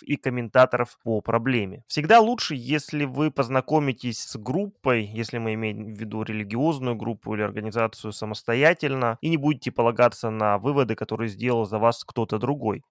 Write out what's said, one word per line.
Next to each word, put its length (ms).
и 120
комментаторов 880
по 180
проблеме. 640
Всегда 320
лучше, 360
если 500
вы 260
познакомитесь 920
с 160
группой, 680
если 340
мы 160
имеем 400
в 40
виду 220
религиозную 720
группу 380
или 80
организацию 720
самостоятельно, 1080
и 80
не 80
будете 340
полагаться 580
на 300
выводы, 340
которые 360
сделал 360
за 140
вас 240
кто-то 340
другой. 540